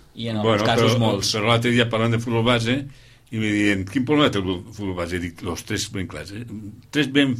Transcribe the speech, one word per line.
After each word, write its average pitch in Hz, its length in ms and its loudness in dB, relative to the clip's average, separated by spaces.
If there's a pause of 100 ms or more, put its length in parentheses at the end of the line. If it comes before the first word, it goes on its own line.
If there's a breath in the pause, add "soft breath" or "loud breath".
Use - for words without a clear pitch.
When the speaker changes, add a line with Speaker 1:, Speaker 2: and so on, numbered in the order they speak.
(160)
Speaker 1:
I 113 140 -8
en 110 80 -4
alguns 107 240 2
Speaker 2:
Bueno, 107 40 2
Speaker 1:
casos 117 300 4
Speaker 2:
però, 120 40 2
Speaker 1:
molts. 104 340 0
Speaker 2:
però 107 140 0
l'altre 117 240 4
dia 120 180 4
parlant 113 220 0
de 113 80 2
futbol 117 240 0
base, 120 420 2 (460 loud breath)
i 117 60 -6
me 110 140 0
diuen, 104 340 2
"Quin 127 200 -2
problema 147 260 4
té 101 80 -2
el 95 40 0 (300)
futbol 95 220 -8
base?" 87 240 -4
Dic, 87 240 -8
Los 82 200 -6
tres 101 280 -6
ben 95 160 -6
clars, 78 240 -12
eh? 110 140 -12 (440)
Tres 143 220 0
ben, 139 280 2